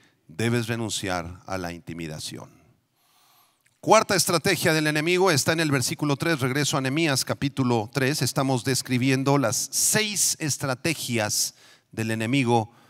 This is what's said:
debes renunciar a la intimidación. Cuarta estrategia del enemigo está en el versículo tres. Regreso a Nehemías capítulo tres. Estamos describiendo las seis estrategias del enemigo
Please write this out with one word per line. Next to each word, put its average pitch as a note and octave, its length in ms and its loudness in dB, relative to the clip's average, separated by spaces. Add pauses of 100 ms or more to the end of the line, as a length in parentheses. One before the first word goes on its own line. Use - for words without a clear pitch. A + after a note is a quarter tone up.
(280)
debes A2+ 400 -2
renunciar F#2 800 -6
a F#2 120 -6
la F2 140 -6
intimidación. E2 760 -12 (1300)
Cuarta G#3+ 340 4
estrategia E3+ 580 2
del D#3 140 2
enemigo E3+ 460 2
está D3+ 200 2
en E3 80 0
el D3+ 120 2
versículo C#3 440 0
tres. E3 220 0
Regreso C3+ 380 0
a C3+ 40 0
Nehemías C#3 440 0
capítulo B2 680 -2
tres. C#3 300 0
Estamos C3 400 0
describiendo C3+ 760 0
las A#2 340 -2
seis - 640 0
estrategias C3 1160 -2 (340)
del A2+ 220 -4
enemigo A#2 600 0 (180)